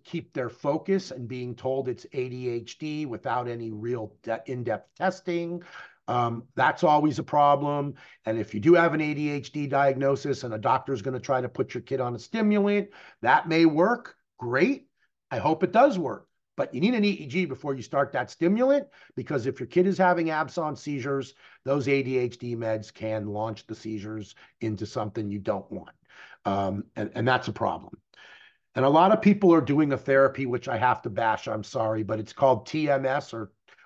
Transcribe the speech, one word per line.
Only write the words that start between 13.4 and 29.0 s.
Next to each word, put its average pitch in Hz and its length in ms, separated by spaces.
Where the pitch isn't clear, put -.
may 165 180
work. 185 480
Great. 139 480
I 123 80
hope 156 260
it - 80
does 233 260
work. - 280
But - 180
you 127 60
need 240 140
an 214 100
E 208 60
E 156 160
G 165 180
before 135 300
you 123 80
start 139 300
that 123 180
stimulant, 262 580
because 127 320
if 135 140
your 123 80
kid 180 180
is 185 120
having 170 320
absence 156 520
seizures, 139 520
those 135 220
A 139 160
D 127 140
H 123 220
D 120 180
meds 110 360
can 110 340
launch 104 400
the 110 80
seizures 107 600
into 107 240
something 107 440
you 101 80
don't 98 320
want. - 240
Um, 98 380
and, 104 180
and 117 140
that's 127 180
a 113 60
problem. 98 400
And 127 100
a 139 40
lot 170 240